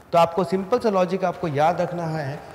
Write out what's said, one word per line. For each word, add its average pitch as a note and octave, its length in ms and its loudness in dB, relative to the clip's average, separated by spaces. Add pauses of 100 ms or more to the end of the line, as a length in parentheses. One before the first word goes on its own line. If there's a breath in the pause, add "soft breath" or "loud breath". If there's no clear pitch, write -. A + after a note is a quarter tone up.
(120)
तो E3+ 60 4
आपको E3+ 260 4
simple F#3+ 360 0
सा A#3 100 0
लॉजिक F#3 340 0
आपको F3 240 -2
याद D#3+ 340 2
रखना E3+ 240 -4
है। D#3 340 -6 (160)